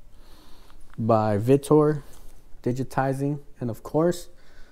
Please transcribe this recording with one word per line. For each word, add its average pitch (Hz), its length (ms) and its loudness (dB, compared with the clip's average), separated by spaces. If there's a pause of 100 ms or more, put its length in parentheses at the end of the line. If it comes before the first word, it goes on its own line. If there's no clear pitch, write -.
(960)
by 110 420 4
Vitor 143 640 4 (600)
Digitizing, 135 760 -2 (200)
and 123 100 -4
of 107 120 -8
course, 165 460 0 (440)